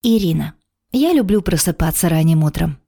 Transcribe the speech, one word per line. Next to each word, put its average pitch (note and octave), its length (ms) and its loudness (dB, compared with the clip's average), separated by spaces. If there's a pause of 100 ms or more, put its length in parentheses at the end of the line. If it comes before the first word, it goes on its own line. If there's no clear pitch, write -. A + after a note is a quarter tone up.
Ирина. E3 500 0 (400)
Я D#4 220 2
люблю G#3 260 2
просыпаться E3 720 -2
ранним D#3+ 340 2
утром. D3+ 440 -4